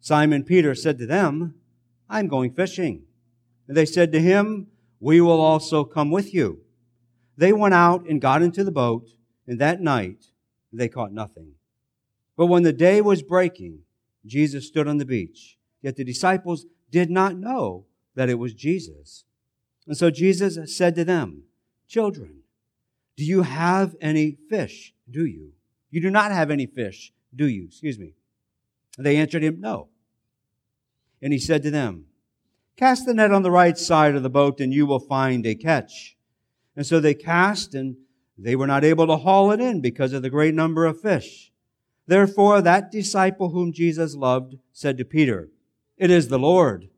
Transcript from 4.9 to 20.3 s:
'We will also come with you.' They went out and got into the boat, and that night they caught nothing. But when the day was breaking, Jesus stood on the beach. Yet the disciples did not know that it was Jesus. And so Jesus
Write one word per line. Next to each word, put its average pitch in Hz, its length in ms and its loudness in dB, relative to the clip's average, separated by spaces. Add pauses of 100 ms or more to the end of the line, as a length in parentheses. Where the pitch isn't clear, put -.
'We 156 220 4
will 165 200 4
also 156 420 2
come 147 280 -2
with 202 200 -4
you.' 123 300 -4 (760)
They 175 140 4
went 208 220 2
out 175 340 2
and 151 140 -2
got 135 220 2
into 175 200 -2
the 196 80 -4
boat, 123 380 -2 (380)
and 123 100 -10
that 160 240 0
night 113 460 -4 (440)
they 117 180 -6
caught 113 220 -10
nothing. 92 420 -16 (840)
But 170 120 0
when 175 140 4
the 165 120 4
day 180 280 4
was 196 220 0
breaking, 135 560 -4 (480)
Jesus 139 400 -4
stood 147 200 -4
on 147 120 -2
the 143 60 -6
beach. 113 520 -8 (240)
Yet 135 140 -10
the 139 80 -10
disciples 175 640 -4 (240)
did 175 180 0
not 190 260 -2
know 180 500 -8 (280)
that 131 160 -2
it 123 80 -2
was 117 160 -8
Jesus. 101 680 -8 (640)
And 151 100 -10
so 170 140 2
Jesus 175 680 -2